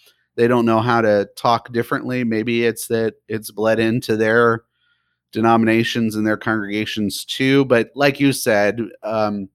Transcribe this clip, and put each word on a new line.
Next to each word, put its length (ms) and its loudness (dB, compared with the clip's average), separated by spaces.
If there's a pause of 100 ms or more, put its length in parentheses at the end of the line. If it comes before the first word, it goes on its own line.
(360)
they 120 2
don't 180 2
know 160 2
how 200 2
to 360 2
talk 360 -2
differently. 500 -4
Maybe 420 -2
it's 220 -4
that 280 -2 (140)
it's 220 -8
bled 280 0
into 380 0
their 460 2 (680)
denominations 840 2
and 120 -2
their 100 0
congregations 880 -4
too. 400 2
But 300 2
like 240 0
you 140 2
said, 480 0 (220)
um, 520 -4